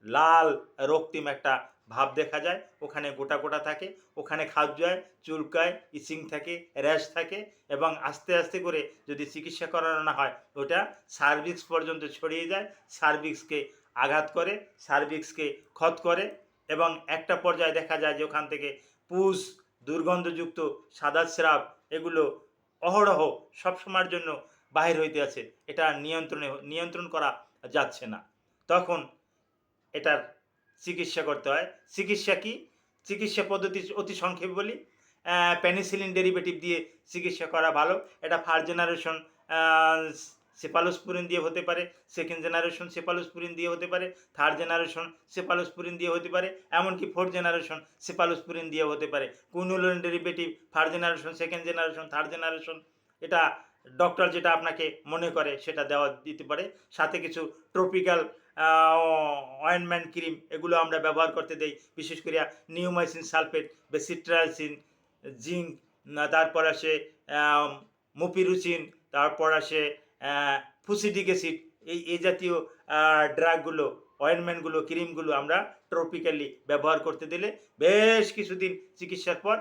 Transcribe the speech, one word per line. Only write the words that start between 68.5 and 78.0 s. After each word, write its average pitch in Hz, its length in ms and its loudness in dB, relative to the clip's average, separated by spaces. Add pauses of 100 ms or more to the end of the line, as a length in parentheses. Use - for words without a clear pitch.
তারপর 151 420 2
আসে, 151 440 0 (240)
আহ, 139 680 -2
ফুসিডিক 202 400 0
অ্যাসিড, 165 340 0 (200)
এই, 165 220 -8
এই 170 160 -4
জাতীয়, 180 360 0
আহ, 151 800 4
ড্রাগগুলো, 160 720 0 (120)
অয়েনমেন্টগুলো, 165 640 0
ক্রিমগুলো 165 500 -4
আমরা 151 420 0 (140)
ট্রপিক্যালি 160 680 -2 (100)
ব্যবহার 147 320 2
করতে 156 280 -6
দিলে 180 320 -6 (200)
বেশ 208 540 6